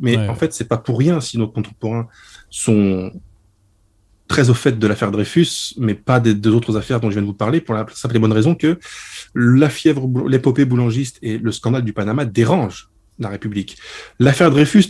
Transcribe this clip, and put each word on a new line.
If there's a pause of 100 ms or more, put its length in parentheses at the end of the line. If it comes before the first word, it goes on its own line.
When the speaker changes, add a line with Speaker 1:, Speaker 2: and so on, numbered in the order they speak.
Speaker 1:
Mais
Speaker 2:
Ouais.
Speaker 1:
en
fait,
c'est
pas
pour
rien
si
nos
contemporains (420)
sont (1160)
très
au
fait
de
l'affaire
Dreyfus,
mais
pas
des
deux
autres
affaires
dont
je
viens
de
vous
parler,
pour
la
simple
et
bonne
raison
que (560)
la
fièvre
bou-,
l'épopée
boulangiste
et
le
scandale
du
Panama
dérangent (300)
la
République. (420)
L'affaire
Dreyfus